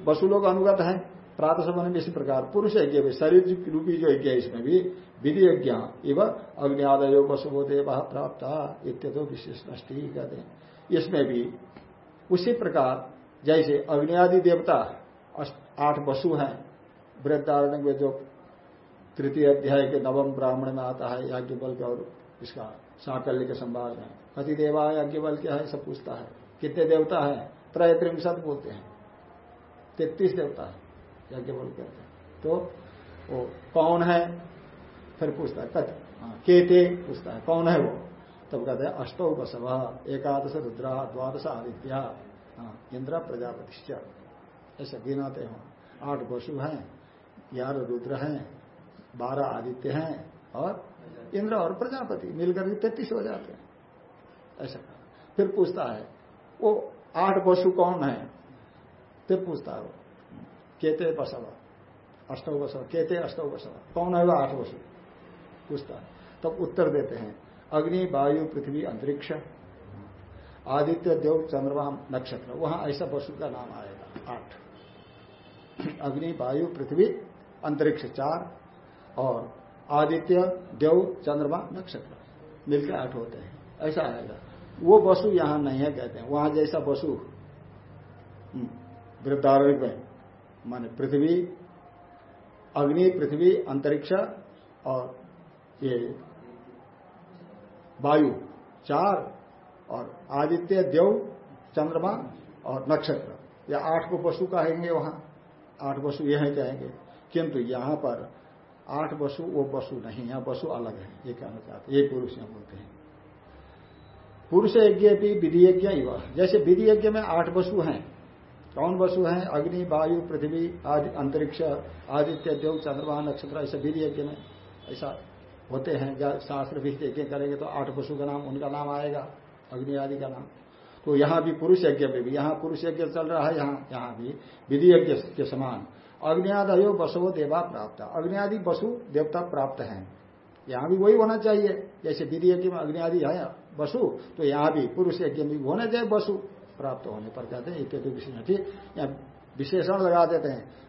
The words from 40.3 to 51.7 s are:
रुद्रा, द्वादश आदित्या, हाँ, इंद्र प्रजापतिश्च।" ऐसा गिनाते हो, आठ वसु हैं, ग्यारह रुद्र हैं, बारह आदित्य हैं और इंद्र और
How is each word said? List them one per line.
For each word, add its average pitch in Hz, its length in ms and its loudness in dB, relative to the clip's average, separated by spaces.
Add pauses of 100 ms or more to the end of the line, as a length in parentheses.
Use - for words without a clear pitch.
रुद्रा, 131 480 -6
द्वादश 127 420 -8
आदित्या, 123 680 -8 (440)
हाँ, 113 220 -16 (120)
इंद्र 131 260 -6
प्रजापतिश्च।" 123 720 -10 (920)
ऐसा 127 180 -12
गिनाते 135 420 -6
हो, 110 160 -12 (540)
आठ 123 200 -6
वसु 131 280 -8
हैं, 147 300 -8 (640)
ग्यारह 131 260 -4
रुद्र 120 340 -6
हैं, 139 500 -8 (520)
बारह 131 280 -4
आदित्य 123 460 -6
हैं 156 420 -6 (220)
और 175 300 -6 (500)
इंद्र 214 200 -2
और 185 180 0